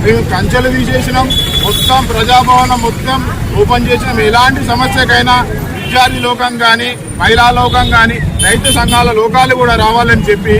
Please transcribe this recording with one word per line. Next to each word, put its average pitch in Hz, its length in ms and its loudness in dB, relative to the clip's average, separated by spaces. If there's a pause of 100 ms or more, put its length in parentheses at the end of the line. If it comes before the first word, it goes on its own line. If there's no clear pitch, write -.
మేము 226 180 2 (120)
కంచెలు 247 420 0
తీసేసినాం, 254 520 -2 (380)
మొత్తం 262 460 0
ప్రజాభవనం 254 760 2
మొత్తం 262 320 -4 (420)
ఓపెన్ 240 280 0
చేసినాం. 233 300 -2 (100)
ఎలాంటి 254 320 2 (100)
సమస్యకైనా 247 640 0 (420)
విద్యార్థి 254 500 0
లోకం 247 260 -4 (120)
కానీ, 233 240 0 (320)
మహిళా 233 260 4 (120)
లోకం 247 260 2 (120)
కానీ, 226 220 2 (260)
రైతు 202 320 0
సంఘాల 240 420 2
లోకాలు 254 420 2
కూడా 240 140 2 (100)
రావాలని 233 440 0
చెప్పి 208 300 0